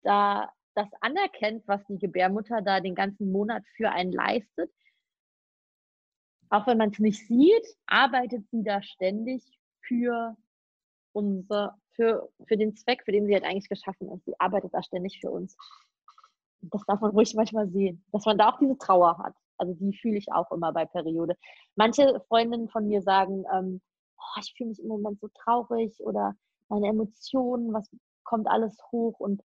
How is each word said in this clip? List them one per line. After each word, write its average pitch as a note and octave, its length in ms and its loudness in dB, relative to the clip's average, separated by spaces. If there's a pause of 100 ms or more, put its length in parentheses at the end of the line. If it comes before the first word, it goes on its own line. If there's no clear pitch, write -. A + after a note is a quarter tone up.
da G3+ 460 2 (240)
das G#3 140 -2 (140)
anerkennt, A3+ 640 -2
was G3+ 180 -2
die G3 120 -8
Gebärmutter G3 640 -2
da F#3+ 180 2
den F3+ 160 -6
ganzen G3 360 -2
Monat G#3 320 -2 (120)
für A3 140 0
einen F3+ 220 -2
leistet. - 600 -2 (1800)
Auch G#3 160 2
wenn A#3+ 120 4
man's G#3 220 0
nicht G#3+ 260 2
sieht, D#4+ 400 6 (200)
arbeitet B3 640 2
sie A3+ 120 -2
da G3+ 200 0
ständig A3 600 -4 (380)
für A#3 560 -2 (760)
unser, G#3 680 -4 (140)
für, A3+ 380 0 (160)
für A3 120 2
den G#3+ 180 0
Zweck, - 280 -2
für G#3 80 -2
den G#3 140 2
sie G3+ 80 4
halt F#3+ 100 2
eigentlich F#3+ 260 -4
geschaffen G3 420 -10
ist. F3+ 140 -16
Sie - 140 -10
arbeitet F#3+ 340 0
da F3+ 80 -2
ständig F#3 380 -8
für - 100 -8
uns. F#3 260 -10 (1040)
Und E3 140 -16
das G3+ 120 -8
darf G3+ 140 -2
man G#3+ 100 2
ruhig A3 240 4
manchmal G#3+ 360 0
sehen, F#3 420 -2
dass G#3 120 -4
man G#3+ 140 2
da G#3+ 120 6
auch - 80 -12
diese C4+ 200 2
Trauer F3 400 4
hat. - 160 -8 (240)
Also F3+ 160 -4
die G3 220 -4
fühle A3 220 -2
ich - 140 -8
auch F3 200 0
immer E3 200 -2
bei E3 140 -2
Periode. E3 500 -4 (400)
Manche A#3 520 6
Freundinnen A#3 400 0
von G#3+ 200 -4
mir G#3 140 0
sagen, F#3+ 500 2
ähm, F#3 280 -4 (380)
„Oh, - 220 -12
ich - 160 -16
fühle A#3 140 -6
mich G3+ 100 -12
im A3 80 -10
Moment G#3 320 -6
so G#3+ 80 -12
traurig“ A3+ 720 -2
oder G3+ 340 -2 (340)
„meine G#3 200 0
Emotionen, A#3 840 -2
was G#3+ 160 -6 (360)
kommt A3 240 -2
alles A3 280 0 (160)
hoch?“ A#3 280 -2
Und G3+ 240 -2